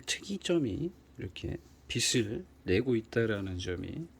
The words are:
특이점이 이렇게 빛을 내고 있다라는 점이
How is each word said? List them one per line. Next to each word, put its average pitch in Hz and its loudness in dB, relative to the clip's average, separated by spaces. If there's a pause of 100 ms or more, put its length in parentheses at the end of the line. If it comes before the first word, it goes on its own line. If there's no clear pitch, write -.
특이점이 165 0 (260)
이렇게 - -6 (300)
빛을 120 0 (180)
내고 117 4
있다라는 107 0
점이 90 -4 (120)